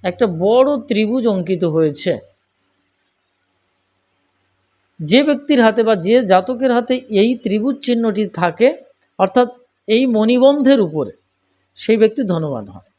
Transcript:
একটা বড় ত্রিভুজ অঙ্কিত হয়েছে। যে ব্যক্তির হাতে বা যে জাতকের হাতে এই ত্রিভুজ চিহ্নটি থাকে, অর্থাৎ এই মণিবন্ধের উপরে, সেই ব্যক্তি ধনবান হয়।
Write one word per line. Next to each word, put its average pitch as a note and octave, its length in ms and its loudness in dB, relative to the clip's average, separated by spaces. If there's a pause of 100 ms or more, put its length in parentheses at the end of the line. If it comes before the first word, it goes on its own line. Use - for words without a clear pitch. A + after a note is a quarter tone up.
একটা F#3 240 -2
বড় A3+ 500 0 (100)
ত্রিভুজ A3 400 -2
অঙ্কিত F#3 360 -2
হয়েছে। D#3+ 540 -2 (2750)
যে F#3 220 2
ব্যক্তির C#4+ 380 0
হাতে A3+ 220 2
বা A3 120 2
যে G#3 280 2
জাতকের A3+ 500 0
হাতে A#3+ 220 -2
এই A#3 480 0
ত্রিভুজ G#3+ 360 -2
চিহ্নটি A3+ 480 -2
থাকে, F3+ 500 0 (400)
অর্থাৎ A#3 320 2 (380)
এই A3+ 180 2
মণিবন্ধের B3 760 2
উপরে, D3+ 300 -4 (640)
সেই A3+ 220 -2
ব্যক্তি A3 260 0
ধনবান D#3 440 -6
হয়। G#2 320 -20